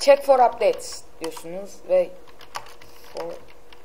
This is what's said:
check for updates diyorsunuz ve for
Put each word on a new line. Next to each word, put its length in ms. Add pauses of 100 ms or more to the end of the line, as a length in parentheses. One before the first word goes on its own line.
check 220
for 160
updates 640 (180)
diyorsunuz 500 (180)
ve 200 (1040)
for 180 (520)